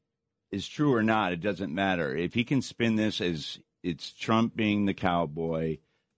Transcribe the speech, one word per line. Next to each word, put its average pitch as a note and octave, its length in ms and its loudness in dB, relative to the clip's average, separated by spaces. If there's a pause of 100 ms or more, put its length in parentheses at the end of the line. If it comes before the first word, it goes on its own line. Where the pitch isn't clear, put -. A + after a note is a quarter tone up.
(540)
is G2 120 -4
true D3 280 2
or A2 100 4
not, G#2+ 300 2
it E2+ 80 -6
doesn't F2+ 340 -4
matter. F2 400 0
If F2 180 -2
he B2 120 0
can C3+ 160 0
spin A#2 340 0
this G#2+ 240 0
as E2+ 400 -4 (240)
it's E2+ 300 -6
Trump A2+ 420 2
being G#2 300 2
the F#2+ 80 2
cowboy, E2 840 -2 (380)